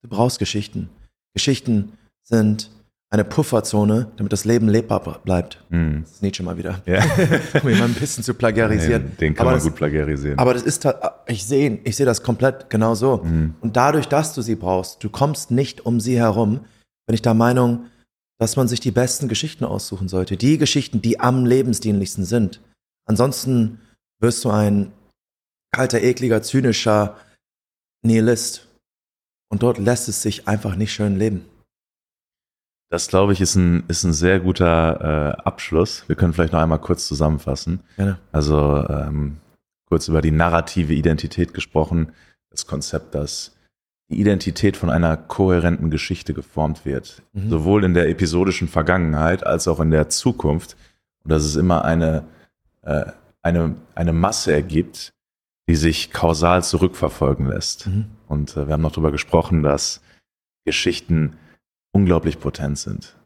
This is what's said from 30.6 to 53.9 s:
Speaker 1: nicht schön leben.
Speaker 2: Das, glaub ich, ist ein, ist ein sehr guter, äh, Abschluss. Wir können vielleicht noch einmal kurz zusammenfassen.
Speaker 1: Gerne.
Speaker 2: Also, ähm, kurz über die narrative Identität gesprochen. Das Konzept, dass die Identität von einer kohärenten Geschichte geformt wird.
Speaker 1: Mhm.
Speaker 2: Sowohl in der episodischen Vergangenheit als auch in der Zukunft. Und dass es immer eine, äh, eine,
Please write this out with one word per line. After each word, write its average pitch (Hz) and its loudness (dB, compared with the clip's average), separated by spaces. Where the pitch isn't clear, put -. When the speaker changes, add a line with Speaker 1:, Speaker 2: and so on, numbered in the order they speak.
Speaker 1:
nicht 104 -4
schön 101 -2
leben. 101 -2
Speaker 2:
Das, 85 -4
glaub 98 4
ich, 95 2
ist 92 2
ein, 87 4
ist 82 -2
ein 85 2
sehr 90 2
guter, 82 2
äh, - -20
Abschluss. - -2
Wir - 0
können 87 2
vielleicht 80 0
noch 80 2
einmal 80 2
kurz - -2
zusammenfassen. 76 -2
Speaker 1:
Gerne. 98 -2
Speaker 2:
Also, 73 2
ähm, 73 -4
kurz 80 0
über 80 2
die 80 4
narrative 82 2
Identität 78 0
gesprochen. 80 -2
Das - -12
Konzept, - -8
dass - -8
die - -4
Identität 98 2
von 87 -2
einer 85 2
kohärenten 87 0
Geschichte - -6
geformt 78 -6
wird. - -8
Speaker 1:
Mhm. 101 -6
Speaker 2:
Sowohl 90 2
in 90 4
der 85 4
episodischen 87 0
Vergangenheit 82 0
als 85 0
auch 80 0
in 80 2
der 78 4
Zukunft. - -2
Und 78 -6
dass 78 2
es 76 -4
immer 87 2
eine, 80 0
äh, 76 -2
eine, 85 0